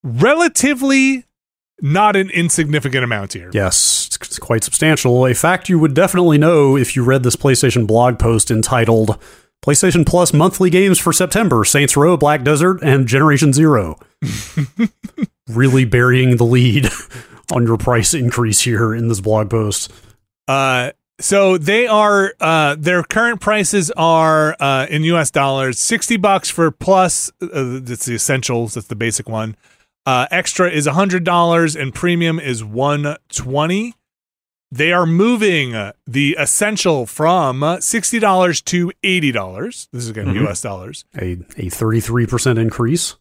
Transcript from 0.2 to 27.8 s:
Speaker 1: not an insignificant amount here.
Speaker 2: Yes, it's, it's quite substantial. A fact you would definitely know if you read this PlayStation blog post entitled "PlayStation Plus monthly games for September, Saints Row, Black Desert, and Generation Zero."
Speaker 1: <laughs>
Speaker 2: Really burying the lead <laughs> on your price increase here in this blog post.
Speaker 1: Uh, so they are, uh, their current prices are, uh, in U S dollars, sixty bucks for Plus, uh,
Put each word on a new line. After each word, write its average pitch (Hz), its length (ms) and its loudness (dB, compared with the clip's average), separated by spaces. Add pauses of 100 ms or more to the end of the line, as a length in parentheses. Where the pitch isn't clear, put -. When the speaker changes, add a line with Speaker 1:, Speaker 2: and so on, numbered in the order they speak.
Speaker 1:
not 196 340 2
an 196 140 0
insignificant 151 760 -2
amount 107 300 -4
here. 90 200 -14
Speaker 2:
Yes, - 540 0
it's, - 100 -8
it's - 220 -14
quite 113 240 -2
substantial. 131 640 2
A 127 80 2
fact 180 360 -2
you 175 100 4
would 151 140 2
definitely 175 440 4
know 147 400 4
if 127 180 -2
you 127 80 0
read 131 200 2
this 123 120 0
PlayStation 123 520 2
blog 117 320 2
post 113 320 2
entitled 113 680 2 (460)
"PlayStation 165 420 2
Plus 175 280 2
monthly 180 360 2
games 185 300 4
for 165 140 0
September, 180 520 2
Saints 143 300 2
Row, 156 220 4
Black 147 260 2
Desert, 156 400 2
and 135 240 2
Generation 139 460 4
Zero." 127 440 2 (240)
Speaker 1:
<laughs> 147 680 -4 (580)
Speaker 2:
Really 131 380 2
burying 123 520 4
the 117 60 2
lead 123 460 2 (320)
<laughs> - 300 -18
on 117 140 0
your 113 120 0
price 120 360 0
increase 120 480 -2
here 110 320 0
in 117 140 -4
this 110 120 -2
blog 107 300 0
post. 107 420 -4 (560)
Speaker 1:
Uh, 131 440 -2 (280)
so 190 380 2
they 208 300 0
are, 208 520 2
uh, 156 380 0
their 170 240 0
current 233 400 -2
prices 202 560 -2
are, 160 600 2
uh, 135 320 -2
in 151 140 -2
U 170 120 2
S 147 140 -2
dollars, 135 480 -2
sixty 233 380 -2
bucks 196 340 0
for 165 180 0
Plus, - 640 0 (100)
uh, 135 400 -6